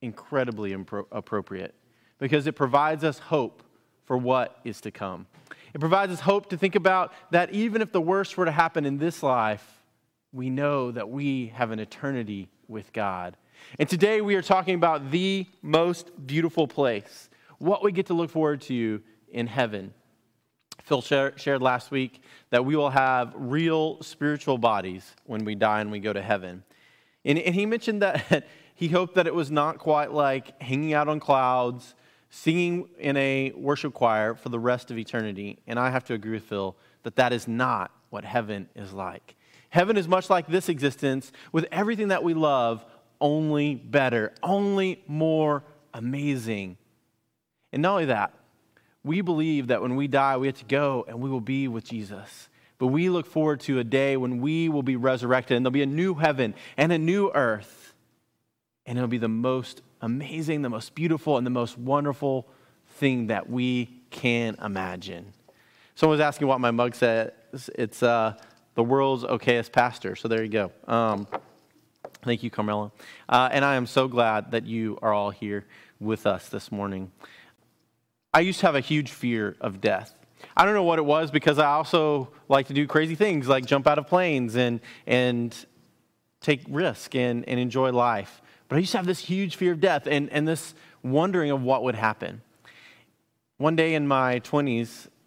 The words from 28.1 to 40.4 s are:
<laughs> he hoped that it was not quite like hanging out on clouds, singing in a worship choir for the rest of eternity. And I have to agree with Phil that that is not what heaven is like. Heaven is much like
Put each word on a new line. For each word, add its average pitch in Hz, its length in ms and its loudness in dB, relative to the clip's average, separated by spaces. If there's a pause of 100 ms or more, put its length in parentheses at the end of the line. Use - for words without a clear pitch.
<laughs> - 120 -20
he 170 140 -4
hoped 180 280 0
that 175 120 4
it 151 80 -2
was 151 160 -2
not 151 260 0
quite 151 340 0
like 139 480 -2
hanging 147 360 -2
out 147 120 2
on 151 120 0
clouds, 127 760 0 (380)
singing 175 560 -2 (120)
in 139 180 -2
a 135 360 0
worship 139 380 -4
choir 110 440 2
for 131 140 -12
the 120 100 -4
rest 123 320 -2
of 113 80 -8
eternity. 107 640 -8
And 117 140 -6
I 127 100 0
have 127 160 -2
to 123 80 -6
agree 110 200 -6
with 104 100 -8
Phil 98 320 -6 (260)
that 113 140 -12
that 123 180 4
is 117 140 -4
not 117 420 -2 (220)
what 104 120 -12
heaven 104 520 -6
is 98 180 -14
like. 95 400 -12 (360)
Heaven 196 280 2
is 175 100 0
much 185 220 2
like 180 160 4